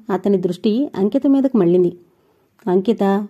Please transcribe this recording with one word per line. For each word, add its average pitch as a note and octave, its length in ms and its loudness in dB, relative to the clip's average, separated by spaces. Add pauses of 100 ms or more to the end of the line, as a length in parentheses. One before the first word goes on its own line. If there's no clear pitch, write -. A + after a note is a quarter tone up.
అతని G3 280 0
దృష్టి G#3 580 -2
అంకిత G#3 320 -2
మీదకు C4+ 300 2
మళ్ళింది. F3 400 2 (720)
అంకిత G3 640 0